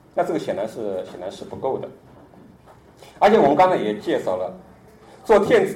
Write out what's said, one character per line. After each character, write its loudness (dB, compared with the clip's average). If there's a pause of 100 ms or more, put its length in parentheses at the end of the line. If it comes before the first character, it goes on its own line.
(120)
那 -2
这 -4
个 -2
显 -6
然 -4
是， -8
显 -16
然 -10
是 -16
不 -16
够 -6
的。 -12 (1300)
而 6
且 6
我 4
们 4
刚 6
才 2
也 -2
介 -2
绍 -4
了， -6 (720)
做 6
电， 4